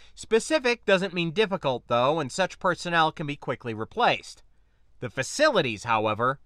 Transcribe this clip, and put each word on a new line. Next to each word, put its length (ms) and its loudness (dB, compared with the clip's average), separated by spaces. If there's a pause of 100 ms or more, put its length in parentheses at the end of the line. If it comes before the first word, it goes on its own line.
(140)
Specific 720 0
doesn't 280 2
mean 180 -2
difficult, 560 -2
though, 320 2
and 120 -4
such 280 -2
personnel 520 0
can 140 -10
be 100 -6
quickly 380 -6
replaced. 680 -2 (580)
The 80 -8
facilities, 760 0
however, 640 0